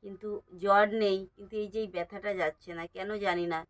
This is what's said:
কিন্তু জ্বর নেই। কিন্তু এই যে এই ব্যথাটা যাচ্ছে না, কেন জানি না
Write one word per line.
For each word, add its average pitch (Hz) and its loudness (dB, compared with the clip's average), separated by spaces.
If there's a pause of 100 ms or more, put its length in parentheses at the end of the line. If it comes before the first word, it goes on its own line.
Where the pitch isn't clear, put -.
কিন্তু 202 -10 (340)
জ্বর 202 8 (160)
নেই। 196 4 (160)
কিন্তু 202 -18
এই 208 -6
যে 214 -4
এই 196 -8
ব্যথাটা 190 -6 (100)
যাচ্ছে 160 -4
না, 165 -8 (100)
কেন 190 -8 (160)
জানি 175 2
না 160 -2